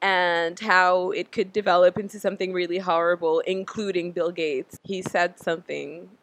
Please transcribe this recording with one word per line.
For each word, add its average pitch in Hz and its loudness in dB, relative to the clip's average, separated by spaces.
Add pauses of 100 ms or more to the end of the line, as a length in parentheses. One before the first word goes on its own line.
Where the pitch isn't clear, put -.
and 175 2
how 185 4
it 175 -6
could 190 -2
develop 180 4
into 208 -6
something 190 -4
really 180 -2
horrible, 170 0
including 190 -4
Bill 170 -2
Gates. 156 -6
He 190 -6
said 180 -2
something 165 -8 (140)